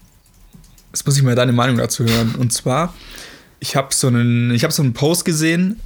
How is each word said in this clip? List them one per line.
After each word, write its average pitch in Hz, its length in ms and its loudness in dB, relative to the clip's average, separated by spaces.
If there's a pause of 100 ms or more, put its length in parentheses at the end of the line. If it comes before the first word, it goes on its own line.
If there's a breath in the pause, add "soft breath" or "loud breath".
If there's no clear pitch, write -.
(920)
das - 140 -8
muss 139 100 2
ich 139 60 2
mal 127 120 2
deine 123 180 2
Meinung 120 240 2
dazu 120 280 -2
hören, 113 300 0
und 123 180 -2
zwar, 143 420 -2 (640 loud breath)
ich - 180 -6
hab 139 160 -2
so - 160 0
einen, 120 440 2
ich 117 120 2
hab 156 80 -2
so 156 100 0
einen 127 100 2
Post 160 320 0
gesehen, 165 600 0